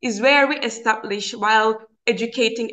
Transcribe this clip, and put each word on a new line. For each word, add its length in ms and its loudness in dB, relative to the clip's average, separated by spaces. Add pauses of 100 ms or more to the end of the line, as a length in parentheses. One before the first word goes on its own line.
is 200 -4
where 260 6
we 120 -2
establish 760 -4
while 460 2 (260)
educating 680 -2